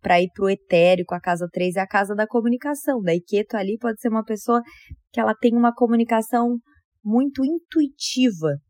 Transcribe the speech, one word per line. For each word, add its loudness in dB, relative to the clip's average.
pra 4
ir 0
pro 0
etérico. 2
A -8
casa -4
três -2
é -2
a -4
casa -2
da -2
comunicação. -2
Daí, 0
Ketu -4
ali -4
pode -6
ser -4
uma -2
pessoa -2
que -4
ela 0
tem 2
uma 2
comunicação 0
muito 0
intuitiva -2